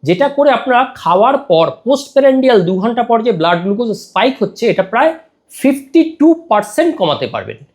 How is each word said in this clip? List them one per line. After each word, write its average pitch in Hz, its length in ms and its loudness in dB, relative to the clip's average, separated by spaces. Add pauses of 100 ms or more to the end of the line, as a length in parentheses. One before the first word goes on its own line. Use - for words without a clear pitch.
যেটা 175 260 0
করে 277 220 2
আপনারা 254 440 0
খাওয়ার 214 440 0
পর, 165 320 0
পোস্টপ্রান্ডিয়াল 262 920 2
দু 185 180 -2
ঘন্টা 233 220 -2
পর 226 200 0
যে 233 100 0
ব্লাড 170 300 0
গ্লুকোজ 208 280 -4
স্পাইক 220 520 -2
হচ্ছে, - 240 -4
এটা 190 160 0
প্রায় 254 320 0 (360)
ফিফটি 311 680 -2
টু 320 160 4 (140)
পার্সেন্ট 247 480 -2
কমাতে 143 300 -2
পারবেন। 107 300 -10 (180)